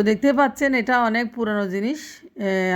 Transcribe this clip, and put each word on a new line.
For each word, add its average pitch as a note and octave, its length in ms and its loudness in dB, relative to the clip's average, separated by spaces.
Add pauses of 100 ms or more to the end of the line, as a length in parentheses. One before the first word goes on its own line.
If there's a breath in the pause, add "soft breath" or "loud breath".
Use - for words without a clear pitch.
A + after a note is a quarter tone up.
দেখতে A3 200 2 (100)
পাচ্ছেন C#4 320 2 (100)
এটা B3 140 0 (140)
অনেক A#3 160 0 (100)
পুরানো G#3+ 380 -2
জিনিস, A3+ 260 -4 (480)
এ, - 20 0 (260)